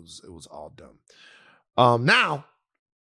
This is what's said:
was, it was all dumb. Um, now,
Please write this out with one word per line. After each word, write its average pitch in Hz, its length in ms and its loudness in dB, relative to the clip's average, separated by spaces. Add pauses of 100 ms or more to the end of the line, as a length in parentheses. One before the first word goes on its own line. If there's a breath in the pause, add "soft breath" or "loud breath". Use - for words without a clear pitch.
was, 82 240 -20
it 95 80 -20
was 82 140 -20
all 76 240 -18
dumb. 67 300 -20 (760 soft breath)
Um, 120 280 4
now, 175 420 0 (540)